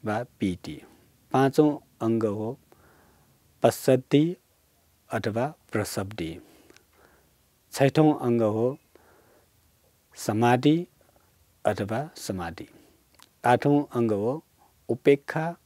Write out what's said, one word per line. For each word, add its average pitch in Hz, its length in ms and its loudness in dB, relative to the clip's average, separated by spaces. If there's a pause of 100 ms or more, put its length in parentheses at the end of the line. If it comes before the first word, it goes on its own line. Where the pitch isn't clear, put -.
वा 110 200 -4 (140)
पीति। - 440 -6 (500)
पाँचौँ 139 480 2 (220)
अङ्ग 113 220 0
हो 110 340 -6 (1040)
पश्चत्ति 139 760 2 (760)
अथवा 117 440 -4 (180)
प्रसब्धि। 98 680 -8 (1300)
छैठौँ 151 480 2
अङ्ग 120 220 0
हो 113 360 0 (1400)
समाधि 123 720 2 (800)
अथवा 110 500 -4
समाधि। 87 520 -10 (760)
आठौँ 143 480 2
अङ्ग 117 200 0
हो 113 320 -4 (440)
उपेक्षा 147 760 0